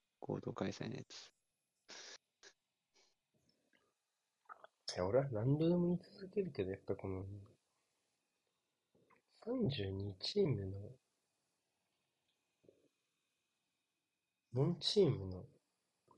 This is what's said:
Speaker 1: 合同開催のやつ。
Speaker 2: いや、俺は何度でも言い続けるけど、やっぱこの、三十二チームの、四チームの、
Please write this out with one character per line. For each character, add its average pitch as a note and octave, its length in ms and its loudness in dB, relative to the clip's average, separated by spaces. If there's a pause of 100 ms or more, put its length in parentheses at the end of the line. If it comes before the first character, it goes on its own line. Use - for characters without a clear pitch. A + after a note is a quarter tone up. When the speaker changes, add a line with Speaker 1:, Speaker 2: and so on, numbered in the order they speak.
(200)
Speaker 1:
合 G2 200 -4
同 - 140 -6
開 G2 180 -2
催 - 160 -8
の - 80 -8
や - 80 -10
つ。 - 260 -16 (3750)
Speaker 2:
い - 20 -4
や、 F2+ 100 2
俺 G#2+ 120 4
は C#3 100 2
何 B2+ 300 2
度 E3 100 4
で F3 80 6
も F3 120 4
言 F3 80 2
い - 20 -2
続 - 320 -12
け G#3 120 0
る F3 80 -2
け G2+ 140 -2
ど、 F#2 60 -2
や F#2+ 80 -4
っ - 20 -16
ぱ - 160 -2
こ - 100 -6
の、 F#2+ 200 -4 (2250)
三 A#3 240 2
十 G2+ 220 -2
二 G2 280 -4
チ - 220 0
ー F#3+ 60 6
ム G#2 200 0
の、 G2 300 -8 (3500)
四 D#3 260 4
チ - 220 6
ー D#3 80 8
ム G2 160 0
の、 F#2 200 -6 (720)